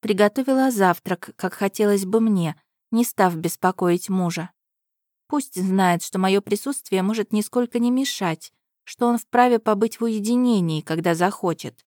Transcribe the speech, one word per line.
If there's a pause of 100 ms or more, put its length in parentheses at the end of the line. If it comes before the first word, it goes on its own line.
Приготовила
завтрак,
как
хотелось
бы
мне, (300)
не
став
беспокоить
мужа. (760)
Пусть
знает,
что
мое
присутствие
может
нисколько
не
мешать, (320)
что
он
вправе
побыть
в
уединении,
когда
захочет.